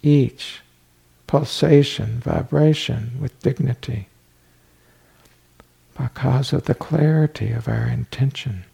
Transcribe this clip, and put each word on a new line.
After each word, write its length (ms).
each 580
pulsation, 920
vibration 1000
with 200
dignity 680
because 560
of 120
the 100
clarity 800
of 160
our 180
intention. 880